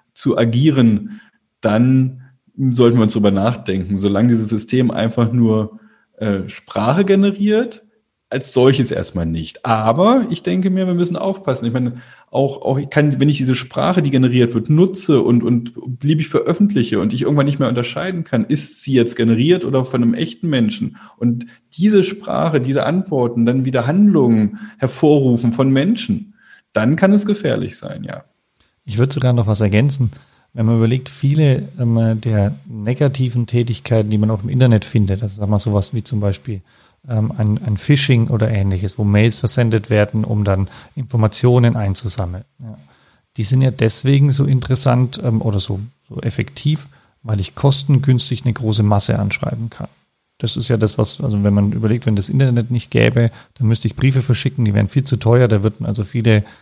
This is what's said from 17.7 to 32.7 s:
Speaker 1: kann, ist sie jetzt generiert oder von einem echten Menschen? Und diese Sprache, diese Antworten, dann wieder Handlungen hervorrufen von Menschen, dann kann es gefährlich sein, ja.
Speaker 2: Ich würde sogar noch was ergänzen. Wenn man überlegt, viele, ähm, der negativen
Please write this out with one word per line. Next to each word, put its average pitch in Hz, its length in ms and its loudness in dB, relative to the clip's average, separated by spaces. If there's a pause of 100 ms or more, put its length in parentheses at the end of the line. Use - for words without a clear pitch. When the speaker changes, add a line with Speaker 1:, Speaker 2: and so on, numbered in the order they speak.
Speaker 1:
kann, 117 220 -2
ist - 360 -6
sie 135 120 -2
jetzt 120 220 0
generiert 120 500 2
oder 131 180 0
von 123 180 -2
einem 117 120 2
echten - 340 -6
Menschen? 110 480 -2 (220)
Und 120 260 -2 (320)
diese 202 260 4
Sprache, 156 600 -4
diese 135 240 -2
Antworten, 131 580 -2
dann 127 220 0
wieder 123 200 -2
Handlungen 135 760 2 (180)
hervorrufen 127 760 2
von 135 180 0
Menschen, 139 600 -2 (400)
dann 123 240 0
kann 190 160 2
es 208 140 2
gefährlich 160 500 -4
sein, - 260 -12
ja. - 220 -14 (600)
Speaker 2:
Ich 107 100 -8
würde 135 160 0
sogar 123 220 0
noch 117 120 0
was 104 140 0
ergänzen. 117 500 2 (440)
Wenn 113 100 -2
man 113 120 2
überlegt, 117 340 0
viele, 143 580 0 (100)
ähm, 113 440 0
der 107 320 0 (120)
negativen 120 800 -2